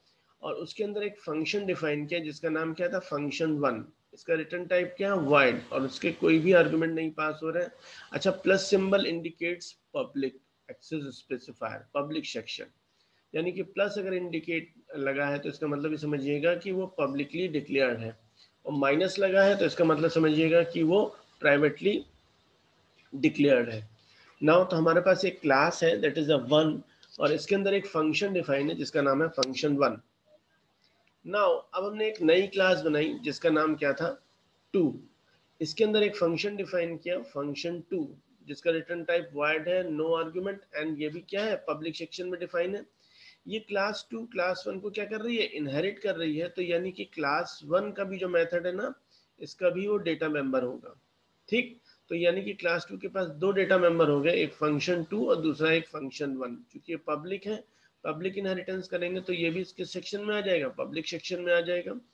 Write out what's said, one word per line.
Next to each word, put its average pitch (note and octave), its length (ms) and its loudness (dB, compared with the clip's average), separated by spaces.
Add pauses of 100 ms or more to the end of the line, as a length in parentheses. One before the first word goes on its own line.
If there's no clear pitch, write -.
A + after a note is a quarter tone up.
(420)
और D#3 120 -6
उसके E3+ 300 -8
अंदर G#3 200 -4
एक G3+ 160 -8
function D#3+ 460 -4
define D3 400 -2
किया E3+ 140 -4
जिसका D#3 300 -6
नाम D#3+ 240 -2
क्या F3 160 0
था? F#3 100 -2
Function D3 520 -2
one। C3 340 0 (280)
इसका - 200 -4
रिटर्न E3 320 -2
type F3+ 320 2
क्या G3 160 0
है? F#3+ 60 2
Void। C#3 420 6 (100)
और C3+ 100 0
उसके C3+ 300 -2
कोई D#3+ 280 4
भी F3+ 140 6
argument D#3+ 420 4
नहीं D#3+ 160 -4
pass D#3 320 -4
हो D#3+ 60 -4
रहा E3+ 140 -2
है। - 80 -8 (420)
अच्छा, F#3 180 0
plus F#3+ 380 2
symbol F#3+ 360 4
indicates E3+ 640 -6
public C3+ 640 -6 (320)
access - 340 -10
specifier, A#2+ 960 -8
public D3+ 240 -6
section। - 400 -10 (720)
यानी E3+ 160 -2
कि F3+ 120 -6
plus G3 340 -2
अगर F#3 160 -4
indicate E3+ 600 -6 (240)
लगा C#3 300 -2
है C#3+ 120 -2
तो - 100 -8
इसका D3 180 -4
मतलब D3 240 -2
ये D#3 60 -4
समझिएगा D3 580 0
कि F#3 160 -6
वो F#3 160 -2
पब्लिकली D3 600 -4
declared C3+ 520 0
है, A2+ 200 -10 (460)
और D3 80 -4
minus D3+ 460 2
लगा G3 240 6
है G3+ 140 6
तो F3 80 2
इसका E3 200 2
मतलब D#3+ 240 4
समझिएगा D#3+ 540 4
कि E3 200 -2
वो F3+ 340 2 (220)
privately D3 640 2 (1080)
declared C#3 540 4
है। A2 200 -8 (540)
Now, F3+ 260 6
तो F3+ 60 0
हमारे D#3+ 260 4
पास F#3 240 4
एक - 160 -4
class D3 420 4
है, E3 180 2
that D3 160 0
is D3+ 120 2
a C3+ 160 2
one, D3+ 340 4 (400)
और D3+ 120 2
इसके D#3 240 0
अंदर G3 180 0
एक G3 140 0
function E3 460 0
डिफाइन D3 360 0
है E3 60 -4
जिसका D3 260 -2
नाम C#3 220 2
है E3 60 0
function C#3 480 0
वन। C#3 120 4 (1400)
Now, F#3 340 2 (120)
अब F#3 120 -2
हमने G#3+ 220 -2
एक G#3+ 140 -6
नई F3 260 6
class F#3 340 4
बनाई D3+ 320 2
जिसका C#3+ 360 -2
नाम D#3 260 4
क्या D3 180 2
था? E3+ 300 -6 (500)
टू। D#3+ 260 2 (600)
इसके D#3+ 220 -2
अंदर G#3+ 200 4
एक G#3 120 0
function F3+ 400 0
डिफाइन E3+ 420 -4
किया, F3+ 220 -4
function D3 680 -6
टू, D#3+ 260 -6 (320)
जिसका D3 240 -2
रिटर्न E3 320 -4
type E3+ 300 0
वॉइड D#3 360 -2
है, F3+ 200 0
no D#3 160 -2
argument, E3 520 -2 (240)
and D#3 160 -4
ये D3+ 120 -4
भी E3 100 -10
क्या G3 240 -6
है? G#3+ 120 -2
पब्लिक D#3 400 -6
सेक्शन F3+ 320 -10
में F3+ 120 -6
डिफाइन F3+ 360 -2
है। - 260 -14 (460)
ये G#3 120 -6
क्लास G3+ 520 -4
two A3+ 140 -8
class F#3 420 -2
one G3 120 -6
को G3+ 100 -8
क्या G3+ 160 -6
कर G#3+ 160 -8
रही A#3 160 -2
है? G#3 60 0
इनहेरिट D3+ 560 -4
कर F#3+ 160 -2
रही D#3+ 220 -4
है। F3 120 -4
तो F#3 120 -6
यानी F3 300 -2
कि G3 140 -12
क्लास D#3 600 -4
वन G3 260 0
का G3 120 -6
भी F#3+ 140 -6
जो F3+ 120 -4
मेथड E3+ 380 0
है F3+ 80 -2
ना, - 180 -6 (460)
इसका F3 300 -2
भी F#3 180 0
वो G#3 100 2
data D#3+ 320 -2
member C3+ 340 0
होगा। - 380 -10 (480)
ठीक, A#3+ 320 -2 (280)
तो E3+ 60 -4
यानी F3 280 2
कि G3+ 100 -8
class E3+ 360 -2
two G3 80 -12
के F#3+ 100 -10
पास F#3 200 -4
दो D#3+ 240 0
data F#3+ 260 4
member E3 320 4
हो C#3+ 120 4
गए, D#3+ 100 2
एक F3 220 0
function D3+ 500 0
two A3 260 -2
और B3 60 4
दूसरा D#3+ 360 2
एक E3 160 2
function C#3 480 -8
one। B2 200 -8
क्योंकि C#3+ 380 -14
ये D#3 40 -6
public E3 480 -6
है, G#3+ 180 -6 (400)
public F#3 340 -4
इनहेरिटेंस F#3 500 -4
करेंगे F3+ 340 -4
तो F#3 120 -4
ये E3+ 160 0
भी F3 120 -2
इसके F3 240 -10
section F#3 360 -8
में G#3 140 -2
आ G#3 60 -2
जाएगा, E3 280 0
public D3 380 -8
section F3 340 -8
में F3 120 0
आ E3+ 80 4
जाएगा। F3 380 -4 (140)